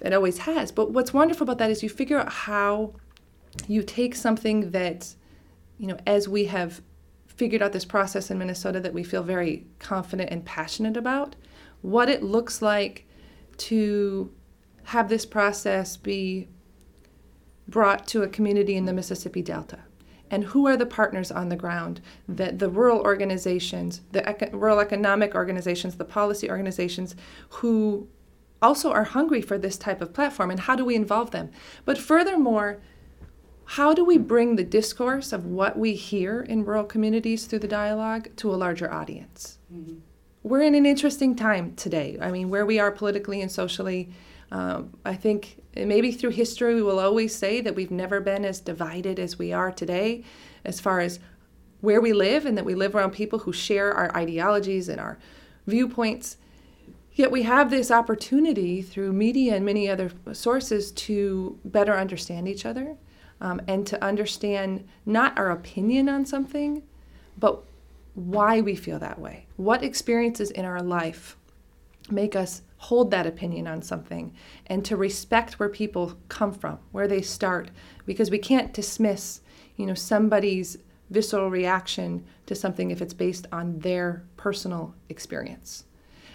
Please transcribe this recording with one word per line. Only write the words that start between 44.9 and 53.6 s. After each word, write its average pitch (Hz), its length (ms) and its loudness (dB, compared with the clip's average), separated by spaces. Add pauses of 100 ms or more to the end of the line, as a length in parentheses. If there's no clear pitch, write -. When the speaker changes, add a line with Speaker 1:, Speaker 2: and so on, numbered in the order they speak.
Speaker 1:
I 185 100 -4
think 208 460 -2 (140)
maybe 208 360 2
through 240 200 -2
history 233 440 0
we 226 80 2
will 196 160 2
always 220 340 2
say 214 280 -2
that 220 120 -2
we've 190 160 -4
never 185 300 -2
been 196 260 -2
as 190 140 -4
divided 175 580 -6
as 180 220 -6
we 175 140 -4
are 185 180 0
today 196 520 -2 (420)
as 185 160 -6
far 175 180 2
as 175 200 -2 (600)
where 214 220 6
we 233 120 6
live, 214 320 4
and 233 120 0
that 180 80 -2
we 185 100 0
live 196 180 0
around 196 180 2
people 214 280 -2
who 180 140 -4
share 202 400 2